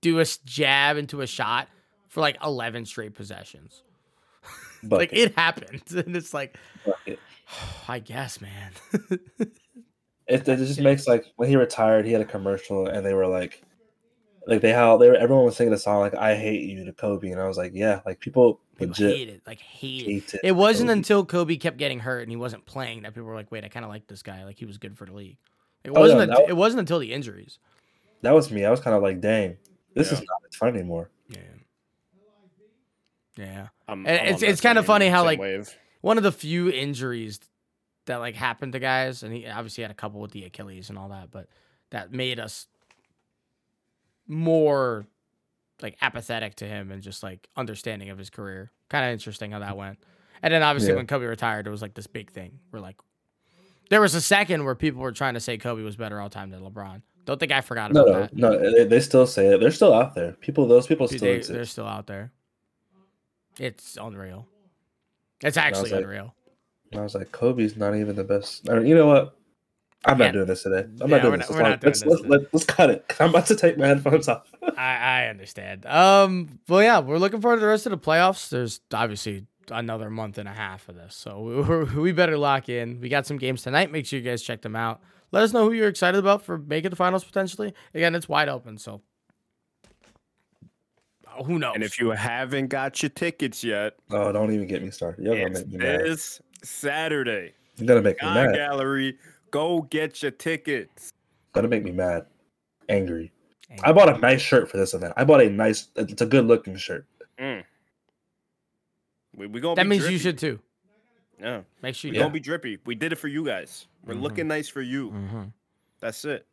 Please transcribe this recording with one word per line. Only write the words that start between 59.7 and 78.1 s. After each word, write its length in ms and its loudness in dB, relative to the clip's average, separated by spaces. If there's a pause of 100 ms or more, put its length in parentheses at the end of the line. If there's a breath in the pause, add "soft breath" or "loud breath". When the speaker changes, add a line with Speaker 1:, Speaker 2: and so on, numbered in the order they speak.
Speaker 2:
still 200 6
out 220 4
there. 200 -6
People, 320 0
those 200 8
people 220 0
Speaker 1:
Dude, 100 -6
Speaker 2:
still 100 0
Speaker 1:
they, 80 2
Speaker 2:
exist. 160 -8
Speaker 1:
they're 120 -8
still 220 -12
out 200 -10
there. 240 -14 (1300)
It's 420 -12
unreal. 460 -14 (960)
It's 140 -2
Speaker 2:
And 100 2
I 40 2
was 80 -2
Speaker 1:
actually 180 -2
Speaker 2:
like, 80 -2
Speaker 1:
unreal. 300 -12 (580)
Speaker 2:
and 80 -8
I 20 -6
was 120 -10
like, 180 -8
"Kobe's 440 0
not 200 -2
even 180 -4
the 80 -6
best." 460 -4
Or, 160 4
you 100 6
know 120 8
what? 300 4 (680)
I'm 140 4
not 80 6
Speaker 1:
Yeah. 60 2
Speaker 2:
doing 140 0
this 160 -2
today. 180 0
I'm 160 -10
Speaker 1:
Yeah, 100 -6
Speaker 2:
not 160 6
doing 100 6
Speaker 1:
we're 60 0
Speaker 2:
this. 100 -6
Speaker 1:
not, 20 -6
Speaker 2:
Let's 0 -
Speaker 1:
we're 120 0
Speaker 2:
not, 80 4
Speaker 1:
not 100 -2
doing 100 6
Speaker 2:
let's, 100 -2
Speaker 1:
this 80 0
Speaker 2:
let's, 140 6
Speaker 1:
today. 80 -10
Speaker 2:
let's, 220 6
let's 140 2
cut 240 6
it, 180 -2
'cause 120 -4
I'm 100 6
about 160 4
to 100 4
take 220 4
my 100 2
headphones 400 2
off. 240 -4 (100)
<laughs> 140 -6
Speaker 1:
I, 200 -2 (280)
I 40 -4
understand. 580 -14
Um, 800 4
well, 140 6
yeah, 180 6
we're 180 -2
looking 220 0
forward 160 4
to 60 0
the 40 2
rest 200 2
of 40 -4
the 80 -4
playoffs. 520 2